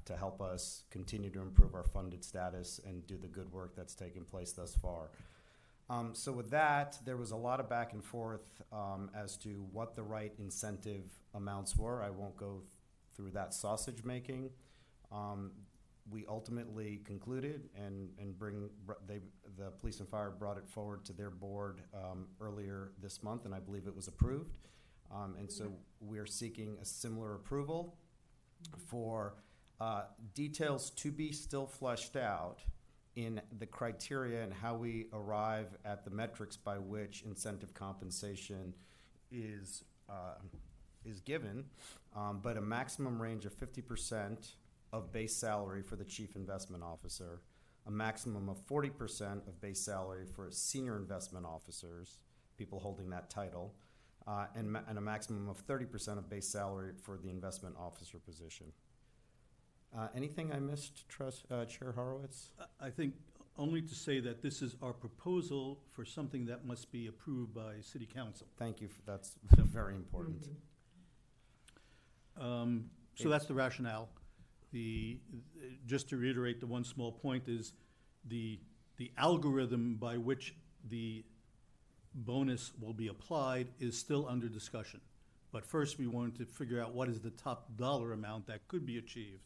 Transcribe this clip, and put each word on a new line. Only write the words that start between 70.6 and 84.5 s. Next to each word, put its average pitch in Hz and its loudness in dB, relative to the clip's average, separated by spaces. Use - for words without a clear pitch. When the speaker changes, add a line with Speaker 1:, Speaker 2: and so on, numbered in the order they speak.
Speaker 2:
Mm-hmm. - -6
Um, 120 4
so - -6
Speaker 1:
It's 156 8
Speaker 2:
that's 147 8
the 139 0
rationale. 123 2
The, 113 0
just 135 2
to 135 0
reiterate, 120 4
the 123 -4
one 120 0
small 120 -2
point 127 0
is 110 0
the, 113 -2
the 123 -6
algorithm 131 6
by 117 0
which 127 2
the 110 -4
bonus 127 2
will 110 -2
be 110 2
applied 131 2
is 120 2
still 143 4
under 123 2
discussion. 107 -6